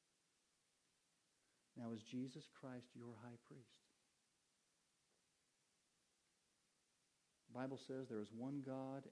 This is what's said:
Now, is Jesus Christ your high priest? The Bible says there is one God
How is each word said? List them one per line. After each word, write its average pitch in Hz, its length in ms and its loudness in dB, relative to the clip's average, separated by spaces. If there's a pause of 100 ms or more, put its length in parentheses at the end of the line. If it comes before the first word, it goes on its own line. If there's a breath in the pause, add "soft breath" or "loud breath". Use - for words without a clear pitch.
(1800)
Now, 117 160 2
is 107 80 0
Jesus 127 440 0 (160)
Christ 127 320 -4
your 120 280 -4
high 120 160 -6 (100)
priest? 127 340 -14 (3750)
The 120 80 -4
Bible 131 200 4
says 131 300 0
there 110 140 4
is 104 80 0
one 131 360 2
God 131 460 0